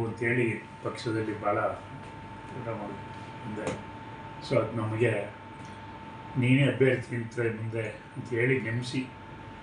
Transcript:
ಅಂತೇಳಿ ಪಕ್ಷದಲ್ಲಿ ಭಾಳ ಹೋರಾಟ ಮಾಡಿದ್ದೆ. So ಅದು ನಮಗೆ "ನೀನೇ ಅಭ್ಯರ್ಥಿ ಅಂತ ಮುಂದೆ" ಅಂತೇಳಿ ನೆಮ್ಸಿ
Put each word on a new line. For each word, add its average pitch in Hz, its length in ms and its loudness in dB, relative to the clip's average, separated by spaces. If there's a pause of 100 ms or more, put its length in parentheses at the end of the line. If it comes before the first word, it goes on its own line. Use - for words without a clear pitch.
ಅಂತೇಳಿ 117 420 2 (380)
ಪಕ್ಷದಲ್ಲಿ 107 560 0
ಭಾಳ 104 180 2
ಹೋರಾಟ - 1200 -6
ಮಾಡಿದ್ದೆ. 104 880 -8 (760)
So - 160 -2
ಅದು - 160 -2
ನಮಗೆ 110 360 4 (1200)
"ನೀನೇ 127 360 8
ಅಭ್ಯರ್ಥಿ 123 420 6
ಅಂತ 117 240 -2 (200)
ಮುಂದೆ" 113 260 -2 (300)
ಅಂತೇಳಿ 123 460 4
ನೆಮ್ಸಿ 123 420 0 (600)